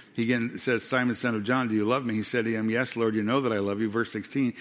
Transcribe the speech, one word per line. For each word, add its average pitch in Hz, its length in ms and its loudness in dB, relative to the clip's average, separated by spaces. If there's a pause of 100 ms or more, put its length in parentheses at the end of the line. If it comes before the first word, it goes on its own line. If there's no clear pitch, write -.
(140)
he 120 100 -2
again 120 340 0
says, 117 260 0
"Simon, 123 320 2
son 120 200 0
of 104 80 -2
John, 123 240 0
do 110 80 0
you 107 80 2
love 127 220 0
me?" 117 80 -2
He 107 100 0
said 117 220 -2
to 113 60 0
him, 110 180 -2
"Yes, 123 260 0
Lord, 113 180 2
you 110 100 0
know 123 180 2
that 123 100 0
I 107 80 2
love 101 220 0
you." 110 80 0
Verse 110 240 -2
sixteen, 120 480 -2